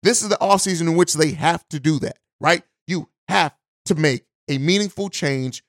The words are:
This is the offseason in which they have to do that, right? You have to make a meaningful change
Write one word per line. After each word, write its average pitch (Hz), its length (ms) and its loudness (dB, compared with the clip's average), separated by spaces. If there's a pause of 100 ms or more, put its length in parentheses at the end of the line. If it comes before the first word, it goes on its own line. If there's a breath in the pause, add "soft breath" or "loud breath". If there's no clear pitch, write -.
This 226 180 2
is 208 100 -4
the 202 80 0
offseason 185 500 2
in 165 80 2
which 175 180 4
they 156 160 2
have 156 380 -2
to 151 100 -8
do 143 220 0
that, - 180 -8 (220)
right? 165 240 0 (240)
You - 200 -6 (200)
have 175 260 0 (300)
to 196 100 0
make 147 320 0 (240)
a 139 80 -2
meaningful 196 520 -2
change 131 580 -4